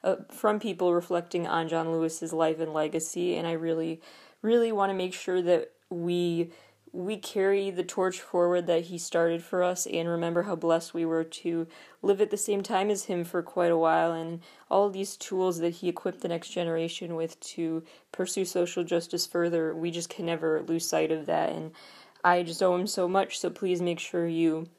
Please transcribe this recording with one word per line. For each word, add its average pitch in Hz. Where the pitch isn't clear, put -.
uh, 190
from 214
people 185
reflecting 175
on 165
John 165
Lewis's 160
life 160
and 165
legacy, 160
and 165
I 165
really, 165
really 226
wanna 196
make 185
sure 185
that 175
we, 170
we 190
carry 196
the 180
torch 185
forward 175
that 170
he 180
started 170
for 180
us 180
and 170
remember 170
how 202
blessed 165
we 165
were 165
to 165
live 196
at 208
the 208
same 202
time 196
as 202
him 175
for 170
quite 175
a 170
while, 165
and 165
all 202
these 196
tools 185
that 170
he 175
equipped 180
the 185
next 165
generation 165
with 165
to 165
pursue 185
social 175
justice 170
further. 170
We 165
just 170
can -
never 160
lose 165
sight 156
of 156
that, 165
and 165
I 180
just 165
owe 185
him 180
so 196
much, 180
so 180
please 180
make 175
sure 170
you 165